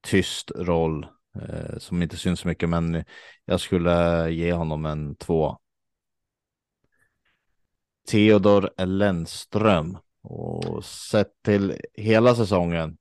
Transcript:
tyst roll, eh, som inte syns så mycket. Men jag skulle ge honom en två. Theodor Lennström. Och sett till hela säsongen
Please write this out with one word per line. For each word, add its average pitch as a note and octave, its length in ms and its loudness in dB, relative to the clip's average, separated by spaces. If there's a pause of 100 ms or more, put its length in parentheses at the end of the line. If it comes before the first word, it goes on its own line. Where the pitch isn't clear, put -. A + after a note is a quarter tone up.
tyst - 440 0
roll, E2 560 -2 (340)
eh, - 380 -10
som F2 240 -4
inte E2 140 -4
syns F2+ 240 -2
så F2+ 80 -4
mycket. E2+ 200 -2
Men E2+ 360 -2 (400)
jag F#2 160 0
skulle E2+ 720 0
ge E2+ 220 -2
honom D#2 320 -4
en D2+ 320 -6
två. D#2+ 420 -2 (2500)
Theodor G#2 600 6 (140)
Lennström. F#2+ 1120 -2 (240)
Och E2 600 -10
sett - 600 -4
till G2+ 360 2 (140)
hela A2+ 400 6
säsongen F2 680 0